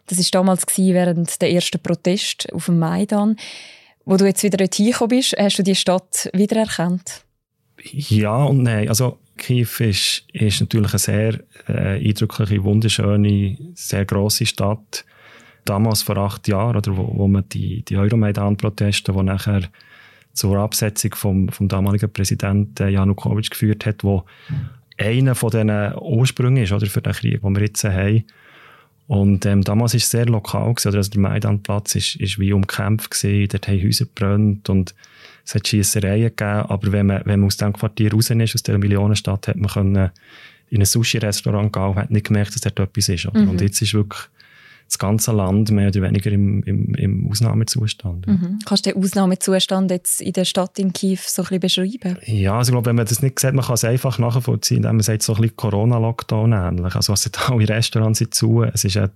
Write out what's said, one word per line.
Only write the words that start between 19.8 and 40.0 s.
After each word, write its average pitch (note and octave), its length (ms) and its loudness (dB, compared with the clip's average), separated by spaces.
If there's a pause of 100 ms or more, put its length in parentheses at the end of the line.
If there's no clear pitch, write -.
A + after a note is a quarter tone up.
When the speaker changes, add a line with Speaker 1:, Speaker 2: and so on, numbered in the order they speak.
Speaker 2:
zur G2 260 0
Absetzung G#2+ 560 -2
vom, F#2+ 340 0
vom - 180 -2
damaligen G2 460 0
Präsidenten G2+ 760 0
Janukowitsch G2 600 0
geführt - 380 -2
hat, G#2+ 160 -4
wo G2 220 0 (720)
einer B2 340 2
von A#2+ 160 -2
diesen G#2 500 0
Ursprünge B2+ 640 2
ist, F#2+ 120 0
oder, G#2 120 0
für - 160 -2
den G2+ 120 -2
Krieg, - 280 -2
den G2 140 0
wir G2+ 80 2
jetzt G#2 200 -2
haben. G2+ 400 2 (840)
Und, G2 380 2
ähm, G2+ 160 4
damals A2 320 2
war B2 60 2
es - 100 0
sehr A#2 160 0
lokal G#2+ 480 0
gewesen, - 140 -2
oder? G2+ 100 2
Also G2+ 140 0
der G#2 100 0
Maidanplatz G2+ 720 0
ist, - 220 -2
ist - 240 -4
wie G2 140 2
umkämpft G2+ 580 0
gewesen, G2+ 400 0
dort - 160 -4
haben G2 160 0
Häuser A2+ 220 0
gebrannt G2+ 600 0
und F#2+ 280 0 (500)
es - 80 -12
hat - 140 -2
Schiessereien G#2 640 0
gegeben. G#2 400 -2
Aber G2+ 220 0
wenn G2+ 140 2
man, G2 200 2
wenn G2+ 160 2
man G2+ 40 4
aus G2 120 0
dem G#2 140 0
Quartier G#2+ 400 0
raus A2 200 2
ist, A2+ 240 0
aus A#2+ 80 -2
dieser G2+ 160 0
Millionenstadt, G2+ 680 0
hat - 100 -4
man G2 120 -2
können G2 400 2 (640)